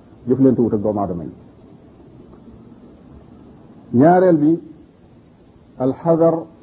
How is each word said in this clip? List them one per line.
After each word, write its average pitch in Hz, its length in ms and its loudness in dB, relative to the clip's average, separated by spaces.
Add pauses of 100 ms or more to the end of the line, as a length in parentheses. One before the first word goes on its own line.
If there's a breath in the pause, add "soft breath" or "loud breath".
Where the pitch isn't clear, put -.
(280)
jëflante 127 340 2
wut 113 120 0
ak 104 80 -2
doomu 104 180 -4
aadama 90 240 -6
yi. 69 80 -16 (2500)
Ñaareel 175 440 4
bi, 156 220 0 (1160)
alxadar 165 580 -2 (280)